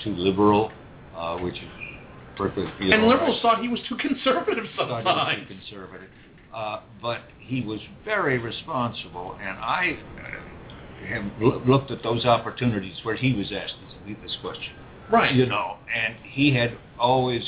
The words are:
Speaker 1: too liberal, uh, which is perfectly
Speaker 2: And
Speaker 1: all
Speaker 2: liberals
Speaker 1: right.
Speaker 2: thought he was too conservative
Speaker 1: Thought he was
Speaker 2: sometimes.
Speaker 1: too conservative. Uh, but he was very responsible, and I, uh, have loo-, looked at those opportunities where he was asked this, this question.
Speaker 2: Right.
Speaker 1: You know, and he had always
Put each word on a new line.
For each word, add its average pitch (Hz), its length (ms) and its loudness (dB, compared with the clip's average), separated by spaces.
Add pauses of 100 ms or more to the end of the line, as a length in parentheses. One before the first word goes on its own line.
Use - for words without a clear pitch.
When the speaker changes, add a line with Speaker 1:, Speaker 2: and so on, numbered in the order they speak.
Speaker 1:
too 104 100 -2
liberal, 104 560 4 (460)
uh, 85 220 -4
which 90 160 -4
is - 140 -12 (680)
perfectly - 560 0
Speaker 2:
And 220 100 8
Speaker 1:
all 220 60 8
Speaker 2:
liberals 294 280 6
Speaker 1:
right. 233 180 4
Speaker 2:
thought 208 80 0
he 240 60 -2
was 240 200 -2
too 240 80 -6
conservative - 680 0 (120)
Speaker 1:
Thought 185 120 -2
he 127 40 -4
was - 120 -4
Speaker 2:
sometimes. 143 440 0
Speaker 1:
too 101 60 -14
conservative. 92 540 -16 (460)
Uh, 107 260 -6 (200)
but 117 220 -4 (160)
he 127 240 -4
was 107 180 -6 (240)
very 185 340 2
responsible, 113 1040 -6
and 98 180 -6
I, 151 380 -2 (220)
uh, - 920 -14
have 110 160 -4 (160)
loo-, 113 260 2
looked 135 240 4
at 113 120 -6
those 117 240 0
opportunities 107 760 2
where 110 140 -2
he 131 160 4
was 98 200 -2
asked 92 220 -6 (320)
this, 107 160 -10
this - 200 -8
question. - 300 -8 (380)
Speaker 2:
Right. 170 240 6
Speaker 1:
You 127 120 8
know, 104 300 -2 (180)
and 113 200 -2 (100)
he 139 300 2
had 120 220 2 (220)
always 123 500 4